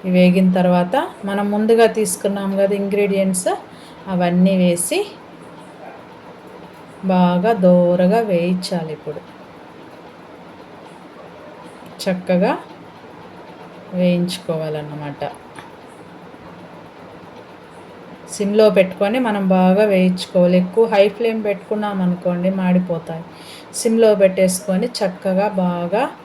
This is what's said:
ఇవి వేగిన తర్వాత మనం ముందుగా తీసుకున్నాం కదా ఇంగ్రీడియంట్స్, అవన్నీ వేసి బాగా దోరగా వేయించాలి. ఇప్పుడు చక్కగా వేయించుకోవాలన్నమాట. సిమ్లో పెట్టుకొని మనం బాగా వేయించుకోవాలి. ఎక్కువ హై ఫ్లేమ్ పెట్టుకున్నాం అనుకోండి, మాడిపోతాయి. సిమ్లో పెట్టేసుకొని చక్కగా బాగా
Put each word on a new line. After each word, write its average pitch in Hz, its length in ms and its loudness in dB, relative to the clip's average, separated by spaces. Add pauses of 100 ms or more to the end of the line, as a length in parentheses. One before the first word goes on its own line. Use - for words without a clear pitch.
ఇవి 180 80 0
వేగిన 180 400 6
తర్వాత 180 400 2 (320)
మనం 202 240 -4
ముందుగా 220 340 4 (100)
తీసుకున్నాం 196 540 -4 (100)
కదా 196 220 2
ఇంగ్రీడియంట్స్, 196 680 -2 (640)
అవన్నీ 180 480 2
వేసి 180 380 0 (2000)
బాగా 180 400 2 (140)
దోరగా 180 560 4 (100)
వేయించాలి. 175 680 -2
ఇప్పుడు 147 240 -12 (2750)
చక్కగా 185 480 -2 (1500)
వేయించుకోవాలన్నమాట. 156 1200 -4 (3250)
సిమ్లో 208 320 2 (100)
పెట్టుకొని 202 500 0
మనం 202 160 -2 (140)
బాగా 185 340 4
వేయించుకోవాలి. 180 680 2
ఎక్కువ 226 320 0
హై 196 100 6 (140)
ఫ్లేమ్ 226 300 -2
పెట్టుకున్నాం 202 580 -4
అనుకోండి, 180 460 -2 (100)
మాడిపోతాయి. 175 640 -2 (560)
సిమ్లో 226 300 4 (120)
పెట్టేసుకొని 185 640 0 (140)
చక్కగా 190 460 -2 (180)
బాగా 175 380 -2 (200)